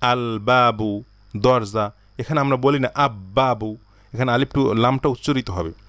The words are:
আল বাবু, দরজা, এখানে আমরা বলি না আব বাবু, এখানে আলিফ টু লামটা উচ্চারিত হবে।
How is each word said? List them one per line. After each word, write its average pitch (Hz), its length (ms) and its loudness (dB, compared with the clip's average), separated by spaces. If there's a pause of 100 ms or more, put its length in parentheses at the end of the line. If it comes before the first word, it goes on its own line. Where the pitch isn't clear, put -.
(100)
আল 123 140 0 (240)
বাবু, 120 420 2 (540)
দরজা, 110 400 2 (340)
এখানে 151 260 -4
আমরা 139 120 0
বলি 135 280 2
না 123 100 0
আব 139 200 0 (240)
বাবু, 120 320 0 (420)
এখানে 123 200 -2
আলিফ 127 240 2
টু 139 60 2 (120)
লামটা 123 340 2
উচ্চারিত 131 420 -2
হবে। 87 220 -6 (160)